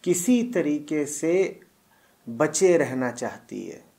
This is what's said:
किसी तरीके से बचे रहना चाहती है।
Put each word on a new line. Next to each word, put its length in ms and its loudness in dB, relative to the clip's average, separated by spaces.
किसी 380 2
तरीके 540 -2
से 540 -2
बचे 500 2
रहना 340 0
चाहती 520 -10
है। 200 -14